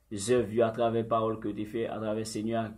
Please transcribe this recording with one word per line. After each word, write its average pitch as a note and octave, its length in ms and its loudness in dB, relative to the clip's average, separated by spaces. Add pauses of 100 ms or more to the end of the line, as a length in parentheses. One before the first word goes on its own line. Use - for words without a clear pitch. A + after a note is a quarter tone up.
zèv G#2+ 440 2
yo, A2+ 120 6
atravè A2+ 440 2
pawòl A2 320 2
ke G#2 100 -4
yo F#2+ 60 -6
te G#2+ 120 -4
fè, A2+ 200 -2
atravè A2 360 -4
Senyè A2+ 400 -2 (120)